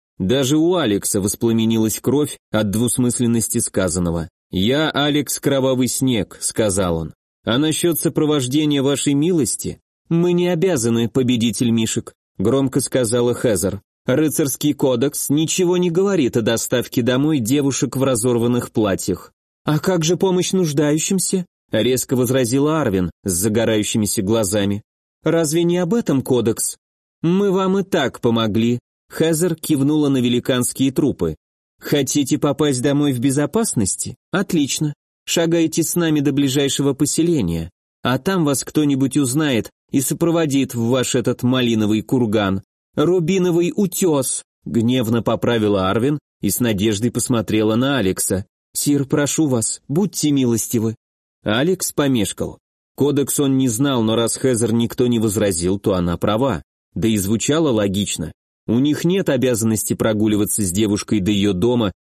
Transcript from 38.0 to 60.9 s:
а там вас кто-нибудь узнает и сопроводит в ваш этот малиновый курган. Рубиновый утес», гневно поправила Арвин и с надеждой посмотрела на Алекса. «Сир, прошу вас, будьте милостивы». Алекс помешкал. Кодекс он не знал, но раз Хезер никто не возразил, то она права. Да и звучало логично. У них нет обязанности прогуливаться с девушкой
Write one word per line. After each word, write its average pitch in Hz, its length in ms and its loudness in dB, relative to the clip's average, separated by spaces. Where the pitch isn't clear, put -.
а 123 160 0
там 185 260 0
вас 143 180 0
кто-нибудь 139 540 0
узнает 135 540 0
и 139 100 0
сопроводит 156 760 0
в 117 140 0
ваш 127 260 0
этот 123 260 -2
малиновый 113 600 2
курган. 104 600 0
Рубиновый 175 800 2
утес», 175 680 0
гневно 117 600 0
поправила 104 640 0
Арвин 127 300 0
и 101 100 -2
с - 80 -4
надеждой 110 500 0
посмотрела 110 640 0
на 131 220 0
Алекса. 95 480 -2
«Сир, 143 320 0
прошу 143 420 0
вас, 123 400 -2
будьте 151 440 0
милостивы». 117 640 0
Алекс 147 480 0
помешкал. 127 680 -2
Кодекс 139 440 0
он 135 180 2
не 131 100 2
знал, 123 360 0
но 110 120 2
раз 113 220 0
Хезер 117 360 0
никто 117 340 0
не 120 120 2
возразил, 98 600 0
то 107 140 0
она 87 240 0
права. 107 440 0
Да 92 140 0
и 110 80 2
звучало 113 520 0
логично. 98 640 -2
У 117 120 2
них 143 260 0
нет 180 240 0
обязанности 117 640 0
прогуливаться 107 720 0
с 92 80 -2
девушкой 104 480 0